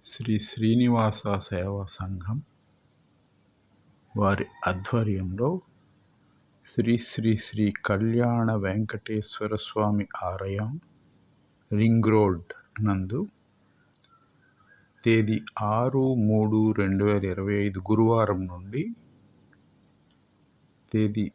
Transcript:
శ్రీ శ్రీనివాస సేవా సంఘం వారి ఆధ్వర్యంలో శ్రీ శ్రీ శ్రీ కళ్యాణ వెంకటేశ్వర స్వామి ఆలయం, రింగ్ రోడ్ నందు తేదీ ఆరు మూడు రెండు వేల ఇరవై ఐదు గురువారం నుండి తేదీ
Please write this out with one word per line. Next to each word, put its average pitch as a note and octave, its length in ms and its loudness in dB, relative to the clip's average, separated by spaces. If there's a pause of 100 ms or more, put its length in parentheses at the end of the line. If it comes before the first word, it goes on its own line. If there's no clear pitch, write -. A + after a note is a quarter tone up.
శ్రీ A2+ 320 -2
శ్రీనివాస A2+ 800 2 (240)
సేవా G2 360 -4 (120)
సంఘం F#2+ 440 -6 (1800)
వారి G2+ 300 2 (220)
ఆధ్వర్యంలో F#2+ 800 -2 (1200)
శ్రీ A#2 220 2 (140)
శ్రీ A2+ 300 0
శ్రీ G#2+ 280 -2 (200)
కళ్యాణ A2+ 640 2 (180)
వెంకటేశ్వర G#2+ 840 -4 (140)
స్వామి G#2 400 0 (240)
ఆలయం, G2 420 -6 (1000)
రింగ్ A2 420 4
రోడ్ G2 400 2 (340)
నందు F#2+ 340 -2 (1800)
తేదీ A2 340 4 (360)
ఆరు C3 320 2 (240)
మూడు G#2+ 320 4 (200)
రెండు G2 240 2
వేల G2+ 200 2
ఇరవై G2 300 -2 (100)
ఐదు F#2+ 160 -4 (100)
గురువారం A2 560 4
నుండి F#2+ 360 -8 (2000)
తేదీ G#2+ 420 0